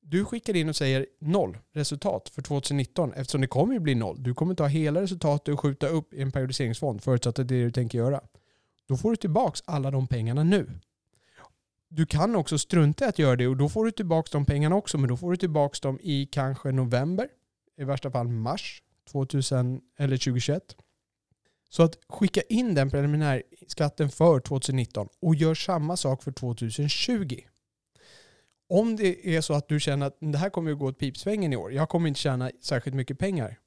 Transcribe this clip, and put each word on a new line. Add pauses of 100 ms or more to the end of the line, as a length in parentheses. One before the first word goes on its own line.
Du
skickar
in
och
säger (140)
noll (140)
resultat
för
tvåtusen
nitton,
eftersom
det
kommer
ju
bli
noll.
Du
kommer
ta
hela
resultatet
och
skjuta
upp
i
en
periodiseringsfond,
förutsatt
att
det
är
det
du
tänker
göra. (680)
Då
får
du
tillbaks
alla
de
pengarna
nu. (1160)
Du
kan
också
strunta
i
att
göra
det,
och
då
får
du
tillbaks
de
pengarna
också,
men
då
får
du
tillbaks
dem
i
kanske
november, (500)
i
värsta
fall
mars (280)
tvåtusen, (180)
eller
tjugohundratjugoett. (920)
Så
att (100)
skicka
in
den
preliminärskatten
för
tvåtusen
nitton (120)
och
gör
samma
sak
för
tvåtusen
tjugo. (1300)
Om
det
är
så
att
du
känner
att
det
här
kommer
att
gå
åt
pipsvängen
i
år,
jag
kommer
inte
tjäna (100)
särskilt
mycket
pengar